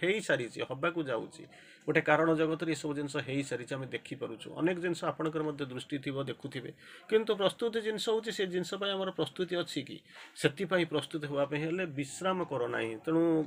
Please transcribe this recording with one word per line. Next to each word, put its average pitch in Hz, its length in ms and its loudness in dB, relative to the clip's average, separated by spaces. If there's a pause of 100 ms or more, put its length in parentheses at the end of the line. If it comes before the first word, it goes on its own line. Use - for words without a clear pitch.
ହେଇସାରିଛି, 165 680 0
ହବାକୁ 165 320 -2
ଯାଉଛି। 117 400 -4 (440)
ଗୋଟେ 151 140 6
କାରଣ 156 340 6
ଜଗତରେ 160 380 2
ଏସବୁ 147 220 -2
ଜିନିଷ 143 220 -4
ହେଇସାରିଛି, 131 580 -2
ଆମେ 131 120 -6
ଦେଖିପାରୁଛୁ। 120 680 -8
ଅନେକ 170 240 0
ଜିନିଷ 175 260 -2
ଆପଣଙ୍କର 156 380 0
ମଧ୍ୟ 143 220 -2
ଦୃଷ୍ଟି 127 340 -6
ଥିବ, 135 240 -4
ଦେଖୁଥିବେ, 131 520 -8 (340)
କିନ୍ତୁ 220 260 4
ପ୍ରସ୍ତୁତି 214 460 2
ଜିନିଷ 214 280 -2
ହେଉଛି, 220 240 2
ସେ 190 140 0
ଜିନିଷ 180 280 -2
ପାଇଁ 196 160 -2
ଆମର 190 200 0
ପ୍ରସ୍ତୁତି 175 460 -2
ଅଛି 156 260 -2
କି? - 200 -12 (340)
ସେଥିପାଇଁ 175 480 2
ପ୍ରସ୍ତୁତ 151 400 -2
ହେବା 143 200 2
ପାଇଁ 147 160 0
ହେଲେ 170 260 -2
ବିଶ୍ରାମ 165 580 -2
କର 123 220 0
ନାହିଁ। 113 300 -2
ତେଣୁ 160 500 4